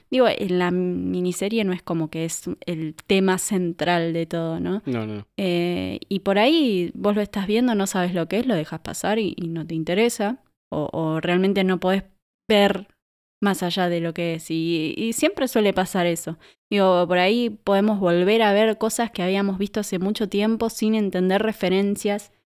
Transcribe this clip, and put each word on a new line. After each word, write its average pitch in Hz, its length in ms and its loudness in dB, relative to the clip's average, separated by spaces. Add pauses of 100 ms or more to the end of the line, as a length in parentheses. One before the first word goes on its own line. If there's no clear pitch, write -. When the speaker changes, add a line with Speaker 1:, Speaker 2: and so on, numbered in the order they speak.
Speaker 1:
digo, 254 180 6
en 180 300 0
la 180 140 2
miniserie 180 920 -2
no 190 60 0
es 180 120 -6
como 160 260 -2
que 165 160 -4
es - 200 -8 (200)
el 160 300 -6 (100)
tema 190 320 4
central 175 720 0
de 165 140 -2
todo, 165 340 -4
¿no? 190 280 -2
Speaker 2:
No, 120 180 -2
no, 107 120 -8
no. 101 100 -14 (100)
Speaker 1:
Eh, 175 600 -2 (100)
y 196 120 -2
por 196 180 2
ahí 233 560 2
vos 202 200 0
lo 208 60 0
estás 202 240 -4
viendo, 226 300 2
no 196 100 2
sabes 180 300 -2
lo 165 120 -2
que 190 120 -2
es, 262 80 -2
lo 233 80 2
dejas 160 240 -4
pasar 202 400 -4
y, 208 180 -2
y 170 120 -6
no 165 180 -6
te 165 80 -6
interesa, 208 680 0 (300)
o, 151 220 -4
o 160 280 -2
realmente 190 420 2
no 185 160 2
podés 190 260 0 (440)
ver 202 380 4 (520)
más 202 220 0
allá 180 260 0
de 175 140 0
lo 165 140 -4
que 170 180 -2
es, 160 160 -10
y, 160 480 -2
y 226 160 -2
siempre 311 340 0
suele 214 240 2
pasar 185 360 0
eso. 165 320 -4 (320)
Digo, 185 360 4
por 180 120 2
ahí 226 320 2
podemos 202 480 2
volver 185 420 4
a 208 100 4
ver 214 280 2
cosas 226 320 -2
que - 100 -6
habíamos 190 380 0
visto 208 200 -4
hace 196 200 -4
mucho 202 280 -2
tiempo 220 440 0
sin 214 240 0
entender 190 480 0
referencias 202 880 -2 (180)